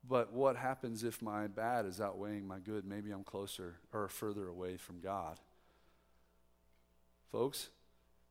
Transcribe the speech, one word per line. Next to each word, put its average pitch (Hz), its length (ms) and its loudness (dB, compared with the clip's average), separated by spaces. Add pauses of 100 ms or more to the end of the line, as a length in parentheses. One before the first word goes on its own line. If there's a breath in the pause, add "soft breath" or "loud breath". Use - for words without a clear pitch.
But 120 260 6
what 131 220 8
happens 120 480 -2
if 113 180 0
my 107 260 0
bad 110 380 2
is 92 140 -4
outweighing 101 480 0
my 92 120 -6
good? 101 260 -4
Maybe 104 260 -4
I'm 98 120 -6
closer 95 520 -6 (180)
or 104 140 2
further 101 400 -2
away 90 300 -4
from 87 220 -12
God. 87 400 -2 (1900 soft breath)
Folks, 120 380 0 (600)